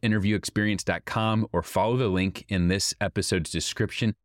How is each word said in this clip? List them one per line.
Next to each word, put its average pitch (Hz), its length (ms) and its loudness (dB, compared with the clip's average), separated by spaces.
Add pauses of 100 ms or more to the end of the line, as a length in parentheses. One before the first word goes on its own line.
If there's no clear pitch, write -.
interview 107 340 2
experience 104 480 0
dot 85 220 -4
com 110 460 0
or - 100 0
follow 113 360 0
the 127 100 2
link 92 420 0
in 90 180 2
this 95 320 0
episode's 92 520 -2
description. - 720 -2